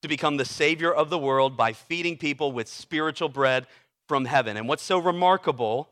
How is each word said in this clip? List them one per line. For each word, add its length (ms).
to 60
become 280
the 80
savior 480
of 160
the 100
world 380
by 160
feeding 440
people 340
with 180
spiritual 600
bread 380
from 160
heaven. 320
And 120
what's 140
so 160
remarkable 920